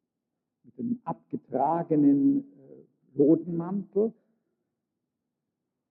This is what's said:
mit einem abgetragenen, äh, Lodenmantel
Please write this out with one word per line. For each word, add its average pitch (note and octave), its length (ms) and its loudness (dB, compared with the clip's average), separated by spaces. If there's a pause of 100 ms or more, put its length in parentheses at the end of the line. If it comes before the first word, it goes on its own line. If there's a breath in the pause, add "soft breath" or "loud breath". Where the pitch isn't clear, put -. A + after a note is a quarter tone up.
(640)
mit - 140 -20
einem - 260 -6
abgetragenen, C#3+ 1400 0
äh, - 760 -14
Lodenmantel F3 960 0 (1800)